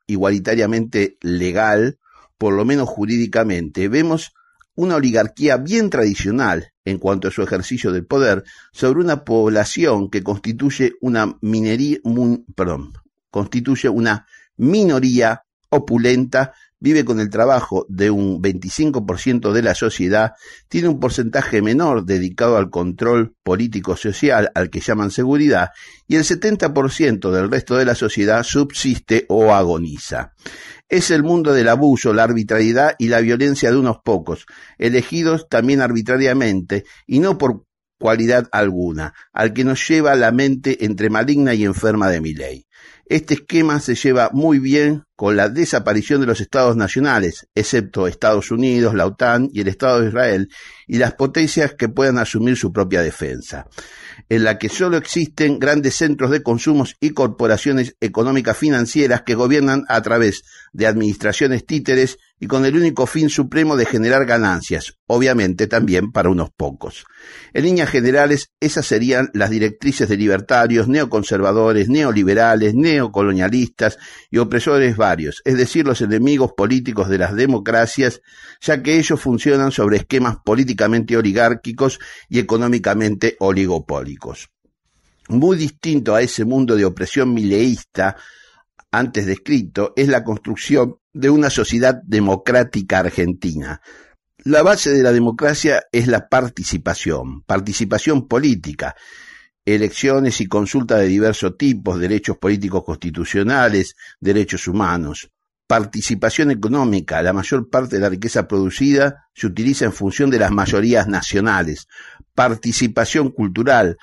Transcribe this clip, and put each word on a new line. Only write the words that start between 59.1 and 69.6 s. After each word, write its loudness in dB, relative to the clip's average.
que -2
gobiernan 2
a 2
través 0
de 0
administraciones 0
títeres 0
y -8
con 2
el 2
único 2
fin 0
supremo 0
de 2
generar 2
ganancias, -2
obviamente 2
también 0
para 2
unos 0
pocos. -10
En 0
líneas 2
generales, 2
esas -2
serían 0
las 0
directrices -2